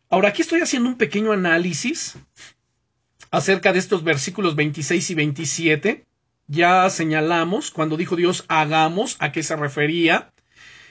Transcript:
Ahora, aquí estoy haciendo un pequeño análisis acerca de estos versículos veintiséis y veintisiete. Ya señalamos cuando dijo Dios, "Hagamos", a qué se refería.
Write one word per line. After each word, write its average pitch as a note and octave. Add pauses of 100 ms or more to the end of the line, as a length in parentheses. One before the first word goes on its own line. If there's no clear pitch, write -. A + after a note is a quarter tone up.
(140)
Ahora, G3+
aquí D#4+
estoy E4
haciendo B3+
un B3
pequeño G#3+
análisis F3+ (1120)
acerca F#3
de F3+
estos F#3
versículos E3
veintiséis D3+
y F3+
veintisiete. D#3 (400)
Ya F3
señalamos E3
cuando D#3
dijo F3+
Dios, F3
"Hagamos", D#3+
a D3
qué D#3+
se D#3
refería. D#3 (600)